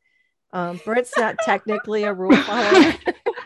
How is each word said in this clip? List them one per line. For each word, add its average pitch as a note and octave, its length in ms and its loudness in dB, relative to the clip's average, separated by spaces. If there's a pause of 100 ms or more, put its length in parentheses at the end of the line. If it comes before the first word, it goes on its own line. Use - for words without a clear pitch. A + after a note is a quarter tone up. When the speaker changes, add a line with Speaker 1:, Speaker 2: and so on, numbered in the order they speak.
(520)
Speaker 1:
Um, F3 320 -6
Britt's A#3+ 320 -4
not A3 220 -2
technically G#3 680 -2
a G#3 80 -2
rule F#3 240 4
Speaker 2:
<laughs> - 0 -
Speaker 1:
follower. B3 560 4 (540)